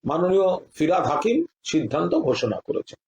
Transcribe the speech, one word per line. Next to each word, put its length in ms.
মাননীয় 440
ফিরহাদ 320
হাকিম 380
সিদ্ধান্ত 520
ঘোষণা 420
করেছেন। 400